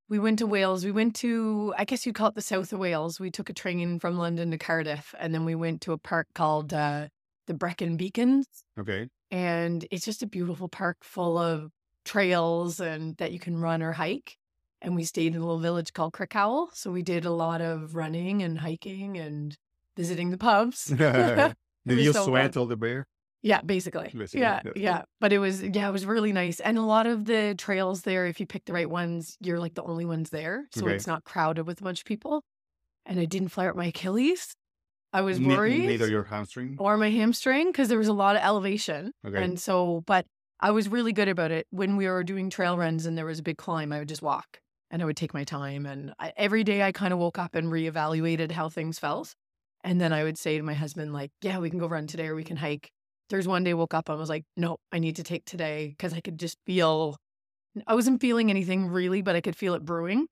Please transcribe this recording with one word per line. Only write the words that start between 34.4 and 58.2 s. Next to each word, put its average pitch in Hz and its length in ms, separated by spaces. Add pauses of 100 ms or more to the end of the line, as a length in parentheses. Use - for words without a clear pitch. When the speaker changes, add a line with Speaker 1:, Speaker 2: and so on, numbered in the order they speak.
Speaker 1:
I 190 80
was 190 180
Speaker 2:
Ne-, 135 160
Speaker 1:
worried. 254 320
Speaker 2:
neither 113 220
your 107 160
hamstring? 123 540
Speaker 1:
Or 208 180
my 214 120
hamstring, 254 640
'cause 262 160
there 233 80
was 220 120
a 214 40
lot 202 240
of - 60
elevation. 196 720 (120)
Speaker 2:
Okay. 196 180
Speaker 1:
And 180 160
so, 175 480
but 185 200 (340)
I 208 120
was 214 160
really 233 240
good 196 160
about 170 240
it. 160 180
When 196 260
we 196 120
were 185 160
doing 190 260
trail 180 260
runs 165 300
and 165 100
there 160 80
was 160 140
a 156 40
big 160 140
climb, 156 360
I 147 80
would 147 80
just 151 120
walk - 400 (300)
and 170 100
I 175 40
would 156 120
take 160 160
my 143 120
time. 143 420
And 139 320
I, - 180
every 208 280
day 202 180
I 196 100
kinda 180 240
woke 175 220
up 175 160
and 165 160
reevaluated 160 800
how 160 180
things 160 300
felt. 160 360 (480)
And 180 180
then 165 120
I 151 100
would 160 140
say 156 220
to 151 40
my 151 120
husband, 151 400
like, 143 160 (100)
"Yeah, 185 200
we 165 100
can 175 80
go 160 80
run 156 220
today 160 180
or 156 80
we 160 100
can 160 120
hike." 147 340 (400)
There's 190 180
one 185 160
day 175 60
I 175 40
woke 165 200
up 160 160
and 151 80
was 160 100
like, 156 160 (120)
"No, 170 200 (160)
I 175 60
need 160 180
to 170 60
take 170 240
today," 151 520
'cause 175 140
I 165 80
could 165 180
just 170 280
feel, 160 500 (720)
I 226 80
wasn't 247 260